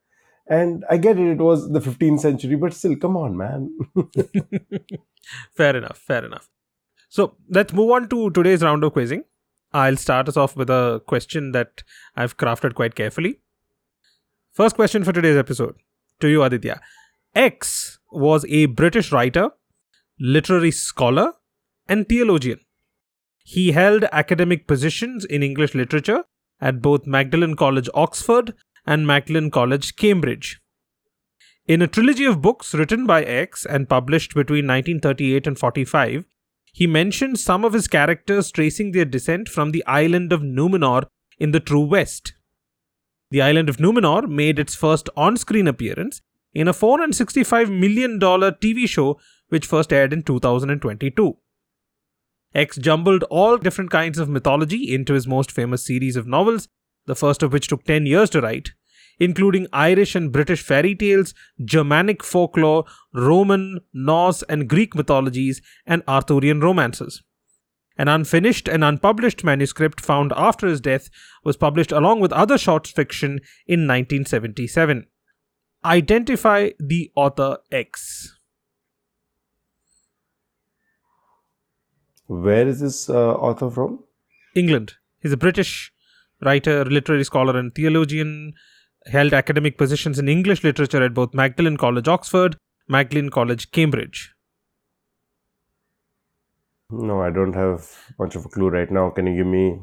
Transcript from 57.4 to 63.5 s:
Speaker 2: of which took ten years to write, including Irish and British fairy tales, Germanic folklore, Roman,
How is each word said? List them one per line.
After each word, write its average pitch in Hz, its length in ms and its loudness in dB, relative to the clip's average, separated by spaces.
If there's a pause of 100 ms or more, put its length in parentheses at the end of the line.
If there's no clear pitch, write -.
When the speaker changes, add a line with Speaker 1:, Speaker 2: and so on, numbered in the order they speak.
Speaker 2:
of 139 120 0
which 143 160 -2
took - 160 -4
ten 151 200 0
years 175 260 4
to 151 100 0
write, 117 320 -6 (440)
including 185 540 2
Irish 180 420 2
and 165 180 -2
British 147 300 0
fairy 151 320 0
tales, 196 400 0 (300)
Germanic 156 600 2
folklore, 160 600 2 (300)
Roman, 190 640 2 (140)